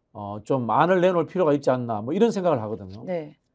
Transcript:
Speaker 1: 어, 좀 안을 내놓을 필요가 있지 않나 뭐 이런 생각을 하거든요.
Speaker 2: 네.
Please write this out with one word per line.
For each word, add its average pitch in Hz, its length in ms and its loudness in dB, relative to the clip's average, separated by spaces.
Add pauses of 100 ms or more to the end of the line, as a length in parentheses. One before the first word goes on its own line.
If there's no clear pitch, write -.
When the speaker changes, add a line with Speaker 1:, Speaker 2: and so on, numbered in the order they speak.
(140)
Speaker 1:
어, 104 300 -10
좀 127 260 -2
안을 165 320 4
내놓을 175 260 2
필요가 175 260 2
있지 143 160 0
않나 117 320 -2
뭐 127 140 -4
이런 220 160 4
생각을 175 320 0
하거든요. 104 420 -10
Speaker 2:
네. 165 300 -8 (200)